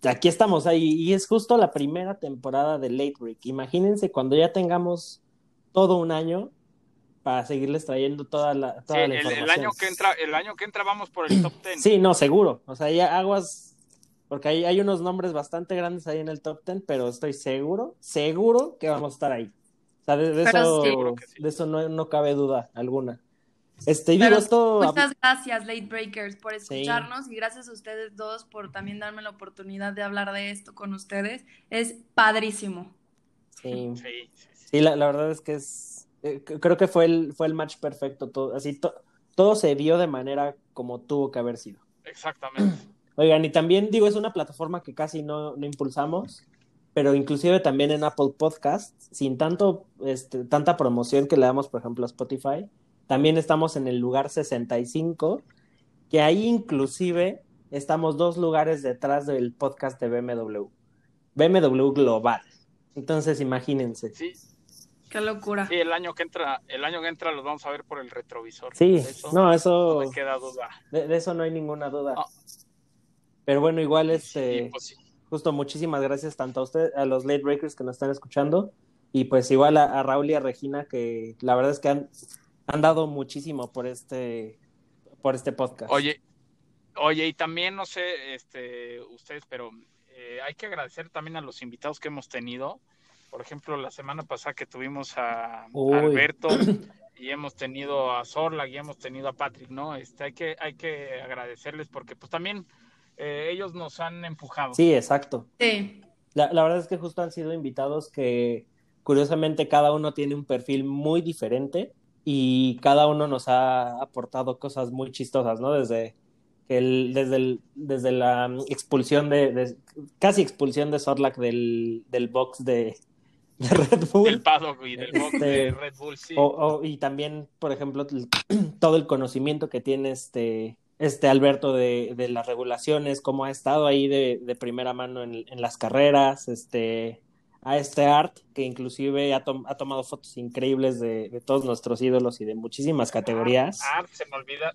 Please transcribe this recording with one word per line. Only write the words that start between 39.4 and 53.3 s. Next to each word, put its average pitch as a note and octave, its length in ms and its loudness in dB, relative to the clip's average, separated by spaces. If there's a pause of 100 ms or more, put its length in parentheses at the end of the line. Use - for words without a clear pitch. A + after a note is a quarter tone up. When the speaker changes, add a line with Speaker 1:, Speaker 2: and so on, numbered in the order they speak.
Speaker 1:
se E3 200 4
dio D#3 220 4
de F3 100 2
manera C#3 500 -4 (160)
como B2 260 -8
tuvo C#3+ 320 -2
que B2+ 80 -4
haber A#2+ 180 -4
sido. G2 220 -20 (240)
Speaker 2:
Exactamente. D#3 720 -4 (200)
Speaker 1:
<clears throat> - 200 -20
Oigan, D#3 300 6
y D3+ 40 -4
también, F#3 420 2
digo, G#3 160 6
es G#3 80 2
una G#3+ 180 -4
plataforma D#3+ 500 -8
que C3 100 -16
casi D#3 300 -6
no, D3+ 320 -8
no C#3+ 100 -8
impulsamos, D3 800 -4 (500)
pero C#3+ 220 6
inclusive D3+ 460 4
también C#3+ 300 4
en D3+ 120 0
Apple C#3+ 340 2
Podcasts, - 720 -2
sin C3 260 -4
tanto, E3+ 480 2 (200)
este, C3 380 -6
tanta D3 320 2
promoción B2+ 540 2
que D#3+ 80 6
le C3 80 8
damos, C3+ 240 2
por A#2+ 100 -6
ejemplo, A#2+ 240 -6
a A#2+ 40 -2
Spotify, C#3 600 -6 (400)
también D3+ 320 4